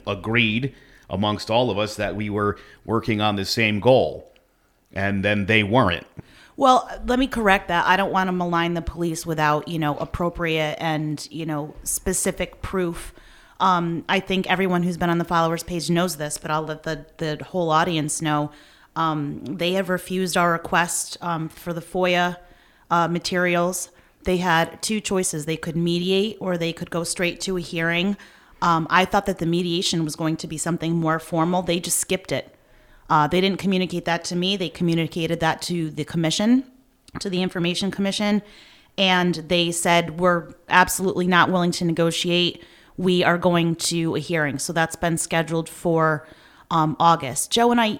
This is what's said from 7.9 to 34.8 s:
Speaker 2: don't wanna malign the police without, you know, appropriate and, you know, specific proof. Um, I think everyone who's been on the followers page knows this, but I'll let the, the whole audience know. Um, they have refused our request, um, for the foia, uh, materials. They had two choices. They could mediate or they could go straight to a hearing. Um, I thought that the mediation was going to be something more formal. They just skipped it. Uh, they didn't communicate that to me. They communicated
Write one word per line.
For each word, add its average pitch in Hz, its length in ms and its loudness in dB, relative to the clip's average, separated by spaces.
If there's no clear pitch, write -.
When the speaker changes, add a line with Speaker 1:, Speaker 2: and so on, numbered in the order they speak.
Speaker 2:
don't 190 160 0
wanna 185 200 0
malign 175 420 0
the 170 80 -4
police 170 420 -4
without, 151 420 0
you 170 120 -6
know, 151 180 0
appropriate 160 800 -4
and, 156 520 -4
you 160 160 -8
know, 151 280 -6
specific - 760 -4
proof. 175 540 -6
Um, 170 500 2
I 190 100 2
think 185 260 -2
everyone 180 360 2
who's 175 160 -2
been 175 100 0
on 170 80 2
the 170 80 0
followers 165 380 0
page 170 260 -6
knows 170 300 0
this, 151 180 -6
but - 140 -8
I'll 156 100 0
let 156 220 -8
the, 151 240 -8
the 156 260 -4
whole 170 280 -2
audience 156 500 2
know. 151 300 0
Um, 151 480 -2
they 170 300 -4
have 190 160 -2
refused 185 480 -2
our 175 160 4
request, 170 680 -2
um, 165 260 -4
for - 240 -10
the 170 80 -8
foia, 180 560 0
uh, 170 180 4
materials. 175 800 0
They 185 120 2
had 165 460 2
two 220 180 -2
choices. 185 460 -2
They 160 100 -2
could 160 200 -6
mediate 175 640 0
or 185 180 -2
they 165 160 -2
could 170 160 -10
go 170 140 -4
straight 175 360 -4
to 190 160 -4
a 175 60 -4
hearing. 170 560 0
Um, 165 300 2
I 185 160 4
thought 202 180 0
that 190 140 -2
the 170 80 -2
mediation 170 580 0
was 151 100 -4
going 160 220 -2
to - 100 -10
be 156 120 -10
something 165 360 -2
more 160 260 2
formal. 175 420 0
They 175 180 0
just 175 160 -2
skipped - 360 -2
it. - 220 -6
Uh, 151 160 6
they 175 140 2
didn't 185 180 2
communicate 180 460 0
that 170 200 -2
to 175 120 -4
me. 185 200 0
They 180 120 -4
communicated 165 720 0